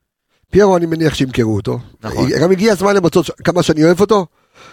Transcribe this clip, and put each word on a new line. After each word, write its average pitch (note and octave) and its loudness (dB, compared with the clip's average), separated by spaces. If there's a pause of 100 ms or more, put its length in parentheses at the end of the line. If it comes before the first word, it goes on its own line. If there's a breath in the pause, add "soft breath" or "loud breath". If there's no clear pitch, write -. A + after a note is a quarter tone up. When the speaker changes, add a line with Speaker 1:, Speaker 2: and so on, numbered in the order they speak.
(500)
Speaker 1:
פיירו, F#3+ 4
אני E3+ -2
מניח D#3+ -2
שימכרו B2 -2
אותו. B2 -6 (240)
Speaker 2:
נכון. A#2+ -4 (140)
Speaker 1:
גם F3 2
הגיע F#3+ 2
הזמן G3 0
למצות, F3 0 (140)
כמה F3 0
שאני D#3 0
אוהב E3+ 4
אותו, G3+ 0 (460 soft breath)